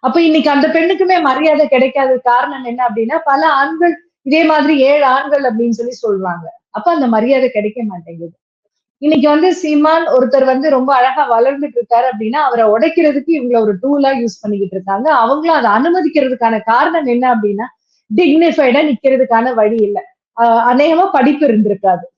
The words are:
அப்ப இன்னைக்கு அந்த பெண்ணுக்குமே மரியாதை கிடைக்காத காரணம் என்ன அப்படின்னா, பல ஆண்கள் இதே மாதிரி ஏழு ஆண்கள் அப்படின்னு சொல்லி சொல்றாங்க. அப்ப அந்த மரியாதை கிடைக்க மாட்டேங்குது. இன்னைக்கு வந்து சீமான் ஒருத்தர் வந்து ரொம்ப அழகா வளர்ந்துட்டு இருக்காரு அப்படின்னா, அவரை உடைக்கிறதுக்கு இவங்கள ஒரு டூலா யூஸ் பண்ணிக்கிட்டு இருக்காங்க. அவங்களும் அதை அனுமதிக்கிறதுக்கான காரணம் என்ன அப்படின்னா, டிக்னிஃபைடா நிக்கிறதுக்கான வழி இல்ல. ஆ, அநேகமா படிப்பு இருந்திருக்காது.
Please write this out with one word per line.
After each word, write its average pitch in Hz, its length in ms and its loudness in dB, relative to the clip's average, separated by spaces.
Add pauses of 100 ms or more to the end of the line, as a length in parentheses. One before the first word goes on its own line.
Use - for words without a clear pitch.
அப்ப 339 220 0
இன்னைக்கு 311 280 2
அந்த 277 180 2
பெண்ணுக்குமே 359 520 0
மரியாதை 294 480 0
கிடைக்காத 262 540 0
காரணம் 254 420 -2
என்ன 240 220 -4
அப்படின்னா, 226 380 -4
பல 302 240 0
ஆண்கள் 311 540 0 (200)
இதே 311 220 2
மாதிரி 302 340 2
ஏழு 277 260 2
ஆண்கள் 277 380 0
அப்படின்னு 233 280 -2
சொல்லி 233 320 -6
சொல்றாங்க. 185 440 -4 (240)
அப்ப 339 240 -2
அந்த 277 120 -2
மரியாதை 240 440 0
கிடைக்க 208 340 -6
மாட்டேங்குது. 170 540 -12 (600)
இன்னைக்கு 294 300 2
வந்து 311 260 2
சீமான் 311 520 0
ஒருத்தர் 262 380 2
வந்து 269 260 0
ரொம்ப 269 240 2
அழகா 262 460 0
வளர்ந்துட்டு 277 380 -2
இருக்காரு 240 320 0
அப்படின்னா, 220 220 -6
அவரை 247 320 0
உடைக்கிறதுக்கு 285 680 0
இவங்கள 247 300 0
ஒரு 208 220 0
டூலா 277 300 0
யூஸ் 233 280 -4
பண்ணிக்கிட்டு 202 340 -6
இருக்காங்க. 196 400 -2
அவங்களும் 277 500 0
அதை 214 60 2
அனுமதிக்கிறதுக்கான 254 920 0
காரணம் 294 420 0
என்ன 247 280 0
அப்படின்னா, 208 300 -2 (520)
டிக்னிஃபைடா 302 760 2
நிக்கிறதுக்கான 254 640 0
வழி 220 280 0
இல்ல. 202 220 -4 (360)
ஆ, 233 320 2
அநேகமா 320 400 2
படிப்பு 294 340 2
இருந்திருக்காது. 202 560 0 (160)